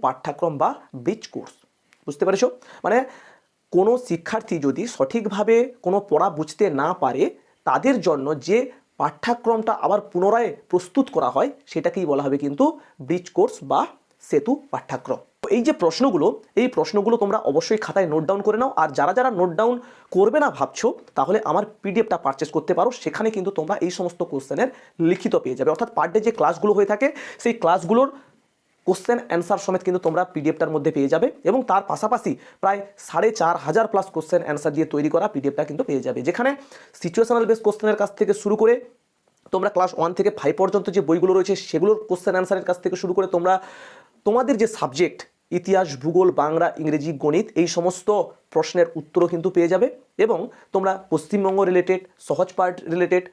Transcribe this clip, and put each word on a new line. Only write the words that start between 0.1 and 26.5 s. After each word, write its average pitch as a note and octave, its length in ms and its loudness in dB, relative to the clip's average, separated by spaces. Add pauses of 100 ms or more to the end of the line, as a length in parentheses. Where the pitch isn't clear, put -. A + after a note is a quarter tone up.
বা - 100 2 (340)
ব্রিজ G3+ 200 -4 (100)
কোর্স। - 200 -14 (520)
বুঝতে C#3+ 200 -4
পেরেছো? G3 220 2 (360)
মানে A3+ 140 2 (720)
কোনো G3 200 4 (160)
শিক্ষার্থী F3+ 480 -4 (100)
যদি C#3 160 0 (140)
সঠিকভাবে G#3 600 0 (280)
কোনো F#3 140 2 (120)
পড়া D#3+ 180 2 (100)
বুঝতে D#3 260 -2 (160)
না D3 80 0 (140)
পারে, C3 200 0 (440)
তাদের F#3+ 300 2 (100)
জন্য C#3+ 200 0 (200)
যে G3 120 4 (420)
পাঠ্যক্রমটা A3+ 720 -2 (120)
আবার G3 160 2 (100)
পুনরায় G3+ 400 2 (200)
প্রস্তুত F3+ 440 0
করা D3 200 2
হয়, F#3+ 140 2 (240)
সেটাকেই F3 380 -2
বলা C#3+ 140 2
হবে C#3 200 0
কিন্তু C#3+ 200 0 (420)
ব্রিজ F3 200 -4 (100)
কোর্স G3+ 180 2 (160)
বা C#3 100 2 (440)
সেতু A3+ 280 0 (200)
পাঠ্যক্রম। - 480 -6 (220)
তো - 140 -6
এই A#3+ 100 2
যে D#4 60 2 (100)
প্রশ্নগুলো, E3+ 440 2 (340)
এই G#3 160 2
প্রশ্নগুলো G3+ 460 0
তোমরা F#3+ 160 0 (120)
অবশ্যই E3 340 0
খাতায় F#3+ 280 0
নোট D#3+ 160 0
ডাউন G3 180 0
করে A3 160 2
নাও, C4 80 0 (120)
আর D#3 60 2 (100)
যারা D3+ 200 2
যারা B3+ 200 2
নোট F3+ 120 4 (100)
ডাউন A#3+ 140 2 (420)
করবে A3 280 4
না C4 40 2 (100)
ভাবছো, - 300 -2 (280)
তাহলে F3+ 220 2 (120)
আমার F#3+ 140 2 (180)
পিডিএফটা G#3 420 0
পারচেজ C#3 320 -4
করতে D#3 220 -2
পারো, F3 120 2 (120)
সেখানে A3 340 -4
কিন্তু F#3+ 220 -4
তোমরা D#3+ 160 -4 (120)
এই F3+ 120 -2
সমস্ত F3 220 -6 (100)
কোশ্চেনের C#3+ 380 -4 (420)
লিখিত F#3 240 0 (100)
পেয়ে B2+ 140 -6
যাবে। C3+ 160 0
অর্থাৎ A#3 220 -4
per D#3 160 0
day G#3+ 140 2
যে A3+ 120 0
ক্লাসগুলো E3+ 380 2